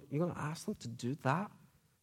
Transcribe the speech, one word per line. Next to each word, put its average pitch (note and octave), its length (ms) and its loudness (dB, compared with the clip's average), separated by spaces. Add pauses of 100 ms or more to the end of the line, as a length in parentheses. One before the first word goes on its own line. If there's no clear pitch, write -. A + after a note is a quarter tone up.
you're D3+ 160 2
gonna E3+ 140 -2
ask D3+ 260 -2
them G#3+ 100 -2
to - 120 -8
do A#2+ 360 -2
that? E3 280 4 (520)